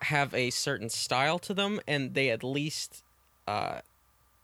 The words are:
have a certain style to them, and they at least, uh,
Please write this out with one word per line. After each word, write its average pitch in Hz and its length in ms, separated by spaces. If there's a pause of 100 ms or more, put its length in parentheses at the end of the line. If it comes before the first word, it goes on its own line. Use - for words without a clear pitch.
have 143 300
a 123 180
certain 117 380
style 143 520
to - 120
them, 202 360
and 135 260
they 135 160
at 113 140
least, 143 580 (460)
uh, 101 320 (640)